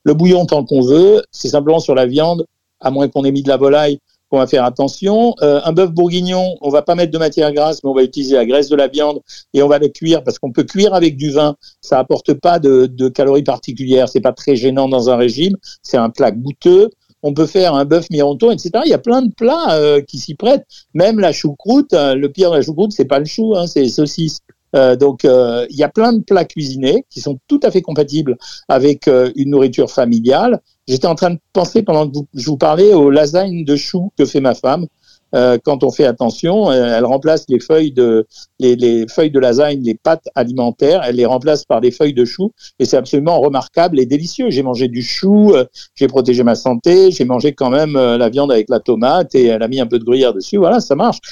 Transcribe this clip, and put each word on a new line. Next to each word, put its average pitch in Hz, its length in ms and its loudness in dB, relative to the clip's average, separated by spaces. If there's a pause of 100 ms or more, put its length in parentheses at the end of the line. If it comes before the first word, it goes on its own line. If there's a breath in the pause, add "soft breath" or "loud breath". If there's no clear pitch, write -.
le 151 100 2
bouillon 175 320 2
tant 151 220 -2
qu'on 135 160 0
veut, 175 480 4
c'est - 180 -10
simplement 147 320 0
sur 156 140 -2
la 127 100 2
viande, 160 400 -2 (360)
à 131 100 -4
moins 135 180 -2
qu'on 139 160 -4
ait 139 80 0
mis 139 100 -4
de 135 60 -4
la 135 80 2
volaille, 143 420 2 (320)
qu'on 139 80 0
va 131 80 2
faire 127 180 2
attention. 196 760 -2
Euh, 143 220 2
un 160 80 -2
bœuf 175 200 2
bourguignon, 180 720 -2
on 147 80 -4
va 147 100 2
pas 175 140 0
mettre 170 180 -2
de 160 60 -4
matière 151 340 -2
grasse, 147 320 -2
mais 139 60 -2
on 135 40 -2
va 131 80 4
utiliser 131 340 -2
la 117 100 2
graisse 139 220 0
de 147 60 0
la 139 140 2
viande 147 320 -4 (320 loud breath)
et 139 100 2
on 143 60 4
va 143 100 4
le 147 100 0
cuire 160 360 -2
parce 123 140 -8
qu'on 139 120 -8
peut 143 140 -2
cuire 196 300 0
avec 165 220 0
du 147 140 -6
vin. 147 260 0 (260 soft breath)
Ça 135 160 -2
apporte 139 340 -2
pas 175 260 0
de, 131 280 4
de 127 220 -4
calories 139 340 0
particulières, 127 680 -2
c'est 120 140 -2
pas 127 100 0
très 139 240 -2
gênant 131 320 -2
dans 127 220 0
un 123 60 2
régime, 127 400 -2 (260 loud breath)
c'est - 160 -2
un 117 120 0
plat 123 200 0
goûteux. 175 580 2 (340)
On 147 100 -4
peut 151 140 0
faire 175 280 0
un 139 100 0
bœuf 165 260 -2
mironton, 143 400 0
et 202 80 -2
cetera. 220 260 -4
Il 320 60 0
y 185 40 2
a 143 40 0
plein 247 240 -2
de 226 100 -2
plats, 262 420 -2
euh, 147 280 2
qui 143 160 -14
s'y 147 160 -12
prêtent. - 320 0 (260 loud breath)
Même 208 280 2
la 175 120 2
choucroute, 208 600 -2
euh, 143 200 2
le 143 160 -2
pire 180 200 0
de 165 60 0
la 139 60 4
choucroute, 160 300 -4
c'est 135 140 -2
pas 139 120 0
le 147 60 -2
chou, 220 320 -4
hein, 175 100 -2
c'est 160 140 -2
les 131 80 2
saucisses. 160 520 -4 (360)
Euh, 131 180 4
donc, 131 300 2
euh, 120 460 2
il 139 60 -16
y 151 80 0
a 147 40 2
plein 226 240 0
de 220 100 0
plats 185 220 0
cuisinés 139 640 -4
qui - 120 -18
sont 139 260 -8
tout 285 160 0
à 233 80 2
fait 185 100 0
compatibles 139 560 -2 (320 loud breath)
avec, 139 400 0
euh, 127 280 4
une 139 140 -4
nourriture 131 400 0
familiale. 127 680 0 (260)
J'étais 131 200 -2
en 170 80 0
train 175 160 -2
de 170 80 -6 (160)
penser 185 280 0
pendant 151 240 0
que 135 80 -8
vous, 143 200 -8
je 127 100 -12
vous 143 140 -4
parlais 165 340 4
aux 147 160 6
lasagnes 165 560 0
de 143 120 0
choux 180 420 -6
que 143 80 -8
fait 147 140 -4
ma 127 140 0
femme. 147 320 -4 (480 soft breath)
Euh, 123 300 2
quand 139 180 -2
on 135 80 2
fait 147 140 0
attention, 151 680 -2
euh, 120 260 0
elle 117 80 0
remplace 143 440 0
les 123 100 0
feuilles 156 320 0
de, 117 360 2 (340 loud breath)
les, 123 160 2
les 117 320 0
feuilles 156 240 -2
de 139 80 0
lasagne, 135 420 0
les 113 120 -2
pâtes - 420 -4
alimentaires, 127 680 -2
elle 123 120 -4
les 123 100 2
remplace 131 380 -2
par 117 160 -2
des 123 100 2
feuilles 143 240 -2
de 127 100 2
choux 185 280 -4 (260 loud breath)
et 131 60 -2
c'est 135 120 0
absolument 143 440 0
remarquable 147 580 0
et 127 80 2
délicieux. 170 440 -4
J'ai 135 120 -2
mangé 127 240 -4
du 120 160 -8
chou, 202 500 2
euh, 127 120 4 (320 loud breath)
j'ai 139 100 2
protégé 123 380 0
ma 117 100 2
santé, 170 560 2
j'ai 151 140 -2
mangé 135 280 -2
quand 131 180 -2
même, 147 260 0
euh, 123 200 2
la 120 120 2
viande 139 240 0
avec 110 160 0
la 120 100 0
tomate 131 560 0
et 123 120 4
elle 113 160 0
a 113 60 -2
mis 131 120 -4
un 120 60 -2
peu 120 120 -2
de 113 60 -8
gruyère 127 300 2
dessus. - 220 -6
Voilà, 202 220 2
ça - 160 -2
marche. 220 240 -2 (140 loud breath)